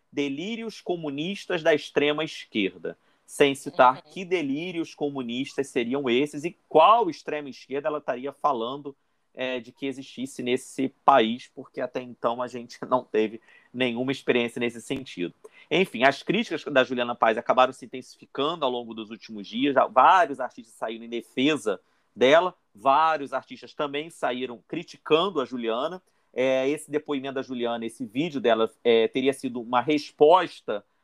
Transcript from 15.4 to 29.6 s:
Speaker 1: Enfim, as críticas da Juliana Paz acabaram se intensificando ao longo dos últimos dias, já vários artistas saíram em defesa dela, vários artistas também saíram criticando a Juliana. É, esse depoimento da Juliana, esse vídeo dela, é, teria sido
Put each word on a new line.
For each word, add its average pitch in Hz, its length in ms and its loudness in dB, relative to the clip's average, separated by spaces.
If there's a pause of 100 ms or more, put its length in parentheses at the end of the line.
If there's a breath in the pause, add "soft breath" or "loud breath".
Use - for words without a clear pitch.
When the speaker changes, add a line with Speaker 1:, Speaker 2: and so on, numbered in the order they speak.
Speaker 1:
Enfim, 156 340 0
as - 180 4
críticas 185 420 -2
da 131 180 2
Juliana 120 320 -4
Paz 113 220 2
acabaram 123 360 2
se - 120 -18
intensificando 143 800 -6
ao 127 60 0
longo 120 240 -6
dos 110 160 -10
últimos 107 360 -14
dias, 127 280 -2
já 120 120 4
vários 139 540 4
artistas 120 320 -12
saíram 113 320 -10
em 117 40 -16
defesa 120 680 -2 (360)
dela, 160 400 6 (200)
vários 139 600 2
artistas 123 400 -12
também 147 340 -6
saíram 127 580 -6
criticando 170 720 -2
a 131 60 0
Juliana. 127 560 -4 (320)
É, 131 380 0
esse 151 200 -6
depoimento 139 440 -6
da 131 80 -4
Juliana, 120 420 -4
esse 117 220 -10
vídeo 143 340 -4
dela, 113 320 2 (100)
é, 113 260 6
teria 135 260 0
sido 123 260 -8